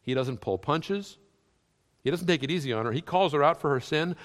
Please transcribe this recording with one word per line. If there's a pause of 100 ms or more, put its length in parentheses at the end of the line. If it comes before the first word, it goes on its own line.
He
doesn't
pull
punches. (840)
He
doesn't
take
it
easy
on
her.
He
calls
her
out
for
her
sin,